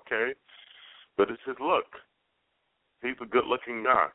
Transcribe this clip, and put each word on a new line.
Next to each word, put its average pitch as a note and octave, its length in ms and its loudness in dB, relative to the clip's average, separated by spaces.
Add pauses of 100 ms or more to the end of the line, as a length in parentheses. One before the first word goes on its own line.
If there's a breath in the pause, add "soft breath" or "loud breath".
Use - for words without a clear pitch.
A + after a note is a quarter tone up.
okay. A#2+ 320 -2 (840 loud breath)
But G2+ 140 4
it's A#2 160 -12
his C3 100 -6
look. D3 300 0 (1120)
He's C3 200 -6
a A#2 80 -12
good-looking A#2 540 -2
guy, A#2 320 4